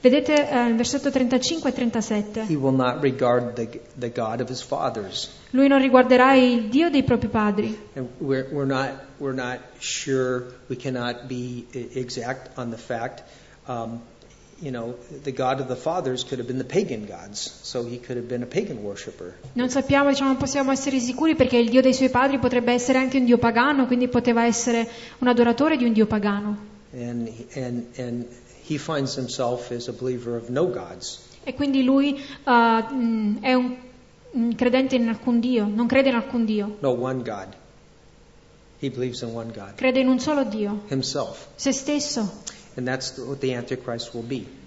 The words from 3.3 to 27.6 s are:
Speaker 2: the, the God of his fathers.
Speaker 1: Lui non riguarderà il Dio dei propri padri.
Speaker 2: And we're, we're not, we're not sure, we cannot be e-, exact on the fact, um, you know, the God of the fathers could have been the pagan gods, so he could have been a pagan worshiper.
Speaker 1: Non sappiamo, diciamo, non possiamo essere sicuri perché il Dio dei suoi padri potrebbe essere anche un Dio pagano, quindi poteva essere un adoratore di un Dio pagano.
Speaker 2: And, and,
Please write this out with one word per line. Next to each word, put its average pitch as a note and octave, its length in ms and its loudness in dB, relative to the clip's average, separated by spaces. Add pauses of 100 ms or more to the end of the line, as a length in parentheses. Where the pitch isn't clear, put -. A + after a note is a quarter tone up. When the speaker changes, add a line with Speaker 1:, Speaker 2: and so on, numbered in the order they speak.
Speaker 2:
the, A2+ 260 -8 (140)
the A#2+ 180 -6
God A#2 300 -4
of B2 80 -6
his C3 100 -8
fathers. A#2 720 -6 (220)
Speaker 1:
Lui C4+ 160 6
non C#4 120 6
riguarderà B3+ 540 8
il B3 340 6
Dio D4+ 220 4
dei C#4 120 4
propri A#3 260 2
padri. G#3+ 520 0 (140)
Speaker 2:
And B2+ 140 -6 (100)
we're, C3+ 340 0
we're C#3+ 140 -2
not, C3+ 240 0 (260)
we're C#3 160 -4
not B2+ 280 -6 (180)
sure, B2+ 760 -2 (140)
we B2+ 100 -6
cannot B2 500 -6
be B2 440 -8
e-, A#2+ 240 -10
exact B2+ 640 -8
on A#2+ 100 -6
the A2+ 80 -8
fact, A#2 460 -8 (460)
um, A#2 340 -8 (580)
you D3+ 100 -8
know, B2 260 -8 (280)
the C#3+ 80 -6
God C3+ 280 0
of C3 60 -4
the B2 80 -4
fathers C3 500 -2
could B2+ 140 -6
have A#2 80 -6
been B2+ 120 -6
the B2+ 60 -6
pagan C#3 400 -2
gods, G2 580 -12
so B2 220 -6
he A#2+ 140 -10
could B2 180 -8
have A#2+ 120 -8
been B2 160 -4
a - 20 -12
pagan D#3+ 360 -4
worshiper. G2+ 520 -12 (200)
Speaker 1:
Non B3 160 -2
sappiamo, C#4 380 2
diciamo, C4+ 220 2
non C4 60 2
possiamo C4+ 340 0
essere C4+ 300 0
sicuri C4 340 2
perché B3 240 4
il A#3 100 4
Dio B3 120 6
dei C4 120 6
suoi B3+ 180 4
padri C4 280 2
potrebbe A#3+ 340 2
essere B3 260 2
anche C4 200 2
un B3+ 60 4
Dio A#3+ 140 8
pagano, B3 480 4
quindi B3 200 2
poteva A#3 380 2
essere A#3 440 0 (300)
un B3 80 2
adoratore A#3+ 500 4
di B3 80 2
un A#3 80 4
Dio G#3+ 140 6
pagano. G#3 520 0 (340)
Speaker 2:
And, A#2+ 360 -6 (280)
and, A#2+ 300 -6 (120)